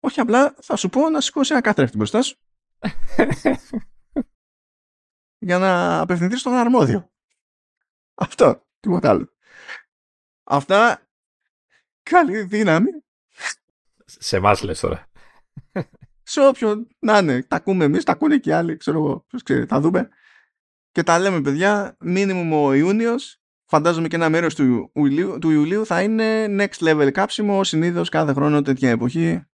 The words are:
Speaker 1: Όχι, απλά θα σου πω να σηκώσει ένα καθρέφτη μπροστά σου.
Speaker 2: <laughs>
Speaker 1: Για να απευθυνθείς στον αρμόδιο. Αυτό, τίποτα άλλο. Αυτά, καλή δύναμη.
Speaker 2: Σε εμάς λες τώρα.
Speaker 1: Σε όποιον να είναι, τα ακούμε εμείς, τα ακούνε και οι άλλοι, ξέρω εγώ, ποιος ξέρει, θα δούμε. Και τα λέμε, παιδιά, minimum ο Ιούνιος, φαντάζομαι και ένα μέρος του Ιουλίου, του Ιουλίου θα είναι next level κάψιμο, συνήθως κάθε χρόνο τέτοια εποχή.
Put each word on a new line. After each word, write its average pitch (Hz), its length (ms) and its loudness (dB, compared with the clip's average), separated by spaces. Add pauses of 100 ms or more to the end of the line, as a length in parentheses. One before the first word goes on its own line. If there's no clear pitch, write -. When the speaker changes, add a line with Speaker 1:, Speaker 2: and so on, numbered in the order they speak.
Speaker 1:
Όχι, 277 160 -4
απλά 254 400 2
θα - 160 -6
σου 190 120 -4
πω 285 200 0
να 311 120 -2
σηκώσει 277 320 -2
ένα 269 80 2
καθρέφτη 135 360 0
μπροστά 107 260 0
σου. - 140 -6 (420)
Speaker 2:
<laughs> - 920 0 (1800)
Speaker 1:
Για 180 120 0
να 180 420 0
απευθυνθείς 180 400 -2
στον 247 120 -4
αρμόδιο. 233 600 2 (1000)
Αυτό, - 520 0 (140)
τίποτα 175 300 0
άλλο. - 220 0 (1120)
Αυτά, 196 640 2 (920)
καλή 269 400 2
δύναμη. 196 480 2 (1120)
Speaker 2:
Σε - 320 -6
εμάς 98 260 2
λες - 180 -6
τώρα. - 300 -6 (1120)
Speaker 1:
Σε 277 240 2
όποιον 233 420 0 (100)
να 214 200 2
είναι, 147 240 0
τα - 140 -4
ακούμε 185 280 0
εμείς, 151 200 2
τα - 80 0
ακούνε 302 260 0
και - 120 -2
οι - 20 0
άλλοι, 165 240 -2
ξέρω 156 220 -4
εγώ, 147 220 -2
ποιος - 220 -14
ξέρει, 127 240 -2
θα - 140 0
δούμε. 175 280 0 (840)
Και - 120 -4
τα 170 160 2
λέμε, 185 220 0
παιδιά, 185 600 -2
minimum 180 520 -2
ο 147 200 2
Ιούνιος, 220 680 0 (220)
φαντάζομαι 165 440 0
και 165 80 -4
ένα 165 120 0
μέρος 165 260 0
του 123 400 0
Ιουλίου, 151 440 -2
του 160 120 0
Ιουλίου 165 360 0
θα 180 160 -2
είναι 220 460 0
next 202 300 -2
level 151 340 2
κάψιμο, 196 520 -2
συνήθως 170 440 -2
κάθε 156 240 0
χρόνο 147 300 2
τέτοια 135 280 0
εποχή. 165 540 -2 (140)